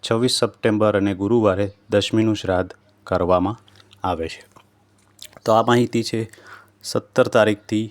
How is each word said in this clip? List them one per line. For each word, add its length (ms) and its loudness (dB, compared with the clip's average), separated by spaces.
છવ્વીસ 320 0
સપ્ટેમ્બર 600 0
અને 180 0
ગુરુવારે 520 0
દશમીનું 460 0
શ્રાદ્ધ 360 -4
કરવામાં 520 0
આવે 200 -4
છે. 140 -16
તો 80 2
આ 160 4
માહિતી 340 0
છે 180 -6
સત્તર 460 -2
તારીખથી 640 0